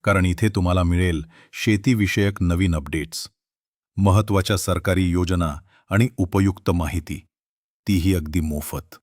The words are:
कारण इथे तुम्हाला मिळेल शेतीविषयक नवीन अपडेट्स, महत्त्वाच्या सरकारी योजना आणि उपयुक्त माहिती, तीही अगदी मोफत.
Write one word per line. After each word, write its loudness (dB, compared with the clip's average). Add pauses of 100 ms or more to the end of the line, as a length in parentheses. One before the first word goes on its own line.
कारण 2
इथे 0
तुम्हाला 0
मिळेल 0 (300)
शेतीविषयक 0
नवीन 2
अपडेट्स, -8 (720)
महत्त्वाच्या 2
सरकारी 0
योजना 0 (380)
आणि 4 (100)
उपयुक्त 0
माहिती, -4 (680)
तीही 2
अगदी -2
मोफत. -8